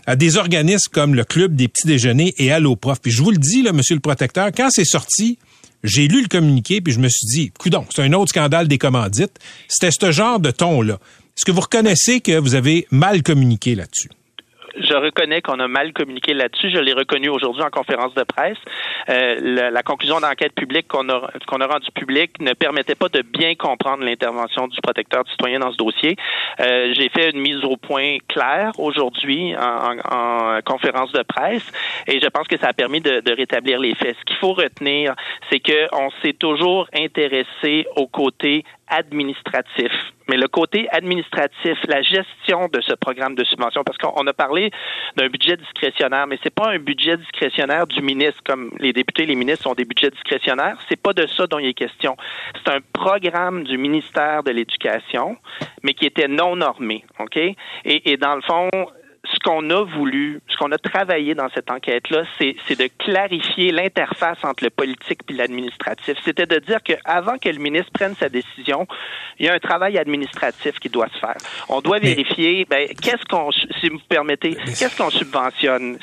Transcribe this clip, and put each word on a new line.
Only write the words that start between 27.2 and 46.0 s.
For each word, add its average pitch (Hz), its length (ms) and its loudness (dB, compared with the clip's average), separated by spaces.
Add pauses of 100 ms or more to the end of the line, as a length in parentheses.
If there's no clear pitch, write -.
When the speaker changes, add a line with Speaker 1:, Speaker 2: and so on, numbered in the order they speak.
Speaker 2:
une 143 100 -4
mise 139 240 -2
au 131 140 0
point 139 400 -2 (100)
claire 160 500 0
aujourd'hui 147 800 -2
en, 120 400 -2 (160)
en, 117 460 0
en - 20 -4
conférence 131 520 -2
de 131 100 0
presse 196 420 -2 (420)
et 135 140 2
je 143 80 2
pense 151 180 -2
que 165 120 0
ça 139 100 2
a 123 60 0
permis 139 260 0
de, 135 240 2
de 123 80 2
rétablir 123 460 0
les 123 160 0
faits. 120 260 -2
Ce - 60 -12
qu'il - 100 -4
faut 190 160 0
retenir, 143 640 0 (360)
c'est 135 100 0
qu'on 151 500 2 (120)
s'est 147 120 0
toujours 175 580 0
intéressé 151 920 -2 (100)
au 139 120 0
côté 147 540 0 (260)
administratif. 143 1000 -4 (380)
Mais 135 80 2
le 127 120 2
côté 202 420 0
administratif, 165 840 -2 (120)
la 143 140 0
gestion 185 720 0
de 131 80 2
ce 120 140 -2
programme 131 400 -4
de 123 100 0
subvention, 123 400 -2
parce 135 140 -8
qu'on, - 180 -4
on 139 100 0
a 143 60 0
parlé 160 380 0 (460)
d'un 131 120 2
budget 147 280 0
discrétionnaire, 139 720 -2